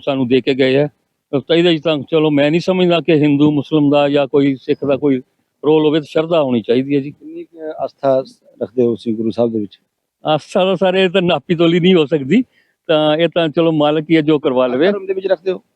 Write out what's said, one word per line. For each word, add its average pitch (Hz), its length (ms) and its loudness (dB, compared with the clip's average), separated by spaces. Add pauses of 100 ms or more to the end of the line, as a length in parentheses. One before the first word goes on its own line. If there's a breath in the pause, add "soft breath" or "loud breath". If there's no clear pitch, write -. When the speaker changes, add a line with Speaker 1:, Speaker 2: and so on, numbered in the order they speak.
Speaker 1:
ਸਾਨੂੰ 135 220 -2
ਦੇ 127 140 2
ਕੇ 139 120 -2
ਗਏ 131 240 0
ਆ। 147 100 0 (600)
ਤਾਂ 165 80 0
ਇਹਦੇ 170 220 2
'ਚ 143 40 -10
ਤਾਂ 160 160 -2
ਚਲੋ 156 340 -2
ਮੈਂ 147 200 2
ਨਹੀਂ 170 100 0
ਸਮਝਦਾ 180 400 0
ਕਿ 165 120 0
Hindu 147 380 2
Muslim 147 380 0
ਦਾ 143 200 2
ਜਾਂ 143 180 0
ਕੋਈ 139 280 0
Sikh 143 300 -6
ਦਾ 139 120 0
ਕੋਈ 135 240 0 (440)
ਰੋਲ 156 200 4
ਹੋਵੇ, 151 140 0
ਤਾਂ 143 100 -6
ਸ਼ਰਧਾ 160 340 0
ਹੋਣੀ 123 180 0
ਚਾਹੀਦੀ 131 340 -2
ਹੈ 135 60 0
ਜੀ। 143 100 -12
Speaker 2:
ਕਿੰਨੀ 165 320 -18
ਕੁ 165 160 -20 (240)
ਆਸਥਾ 135 400 -2 (380)
ਰੱਖਦੇ 123 240 -2
ਹੋ 120 60 0
ਤੁਸੀਂ 113 240 -6
ਗੁਰੂ 110 160 -4
ਸਾਹਿਬ 117 200 -2
ਦੇ 110 80 -4
ਵਿੱਚ? 104 200 -10 (460)
Speaker 1:
ਆਸਥਾ 156 400 -2
ਤਾਂ, 190 100 0
ਸਰ, 185 200 0
ਇਹ 190 140 2
ਤਾਂ 185 120 0
ਨਾਪੀ 170 340 -2
ਤੋਲੀ 170 240 2
ਨਹੀਂ 185 140 4
ਹੋ 156 120 4
ਸਕਦੀ, 156 380 0 (440)
ਤਾਂ 151 300 2
ਇਹ 170 100 2
ਤਾਂ 160 220 -2
ਚਲੋ 165 220 0
ਮਾਲਕ 151 380 0
ਹੀ 165 60 4
ਹੈ 160 60 4
ਜੋ 151 180 0
ਕਰਵਾ 127 280 0
ਲਵੇ। 139 240 2
Speaker 2:
ਧਰਮ 196 140 -8
ਦੇ 190 80 2
ਵਿੱਚ 190 140 -6
ਰੱਖਦੇ 190 240 -2
ਹੋ? 185 100 -8 (140)